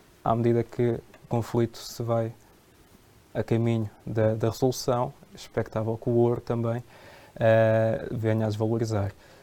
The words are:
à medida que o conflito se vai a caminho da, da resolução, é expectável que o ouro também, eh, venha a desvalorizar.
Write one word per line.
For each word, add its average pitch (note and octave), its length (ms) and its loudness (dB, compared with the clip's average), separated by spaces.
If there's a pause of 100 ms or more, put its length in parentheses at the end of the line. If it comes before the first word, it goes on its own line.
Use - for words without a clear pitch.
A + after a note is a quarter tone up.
(260)
à A#2 100 2
medida A#2 260 2
que A#2+ 280 -2 (340)
o - 60 -20
conflito A#2 480 -2
se - 260 -12
vai A#2 300 -2 (1000)
a - 100 -4
caminho A2+ 460 0 (160)
da, A2 300 2
da A2+ 140 0
resolução, B2+ 640 -2 (180)
é - 60 -20
expectável A2 600 -4
que - 120 -6
o A#2 40 0
ouro A#2+ 280 4
também, A#2 420 -4 (560)
eh, A2+ 720 4
venha A2 340 0
a A2 40 0
desvalorizar. A2 640 -2 (300)